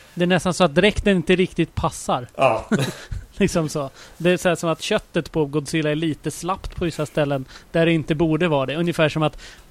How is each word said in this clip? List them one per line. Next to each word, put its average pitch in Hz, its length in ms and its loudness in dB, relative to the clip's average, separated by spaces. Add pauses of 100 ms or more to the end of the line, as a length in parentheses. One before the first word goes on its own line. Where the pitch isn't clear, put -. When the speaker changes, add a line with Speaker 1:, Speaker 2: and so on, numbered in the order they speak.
(120)
Speaker 1:
Det 170 100 -2
är 175 40 2
nästan 180 260 2
så 190 100 0
att 143 120 2
dräkten 202 420 4
inte 180 180 2
riktigt 175 400 0
passar. 151 600 -4
Speaker 2:
Ja. 117 340 2
<laughs> 226 60 2 (640)
Speaker 1:
Liksom 165 320 0
så. 139 200 -6 (280)
Det 165 120 0
är 180 80 4
så 185 120 0
här 165 60 2
som 170 140 -2
att 160 120 -2
köttet - 500 -2
på 160 140 0
Godzilla 151 460 -2
är 151 40 0
lite 156 360 -4
slappt - 440 -6
på 180 100 -4
vissa 156 200 -4
ställen 143 400 -2 (260)
där 165 140 4
det 165 60 4
inte 165 240 0
borde 156 320 2
vara 139 180 2
det. 135 100 -4
Ungefär 165 340 0
som 156 140 -2
att, 151 140 -2 (340)